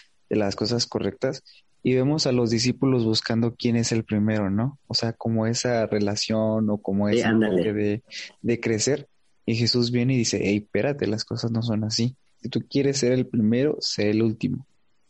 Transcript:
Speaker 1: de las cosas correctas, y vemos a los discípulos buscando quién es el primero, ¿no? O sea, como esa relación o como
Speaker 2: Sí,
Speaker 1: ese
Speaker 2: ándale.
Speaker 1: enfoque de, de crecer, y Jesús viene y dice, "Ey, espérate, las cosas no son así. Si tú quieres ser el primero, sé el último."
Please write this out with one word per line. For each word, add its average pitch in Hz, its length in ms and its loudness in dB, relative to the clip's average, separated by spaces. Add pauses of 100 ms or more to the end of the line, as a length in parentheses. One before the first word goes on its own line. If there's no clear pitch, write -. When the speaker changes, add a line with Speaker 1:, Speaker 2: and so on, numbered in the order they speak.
(280)
Speaker 1:
de - 60 -2
las 101 220 0
cosas 117 300 -2
correctas, - 580 -4 (400)
y 127 100 2
vemos 143 320 0
a 135 60 0
los 120 180 2
discípulos 123 540 2
buscando 113 500 0
quién 117 220 0
es 117 160 0
el 113 100 0
primero, 107 480 0
¿no? 120 380 -2
O 113 60 -8
sea, 113 180 -2
como 113 340 -2
esa 117 400 0
relación 110 840 0
o 104 100 0
como 101 300 0
Speaker 2:
Sí, 113 100 4
Speaker 1:
ese 117 100 0
Speaker 2:
ándale. 110 240 2
Speaker 1:
enfoque 92 200 2
de, 104 300 -2 (400)
de 117 180 0
crecer, 120 480 -2 (360)
y 113 100 0
Jesús 120 380 0
viene 123 220 2
y 127 40 2
dice, 101 300 0
"Ey, 101 80 2
espérate, 123 500 -2
las 110 180 -2
cosas 117 280 -4
no 113 100 -2
son 110 220 -2
así. 117 320 -2 (260)
Si 123 60 -10
tú 117 200 -4
quieres 139 300 0
ser 123 140 2
el 127 160 0
primero, 120 500 2
sé 104 320 -2
el 107 100 2
último." 113 460 -2 (440)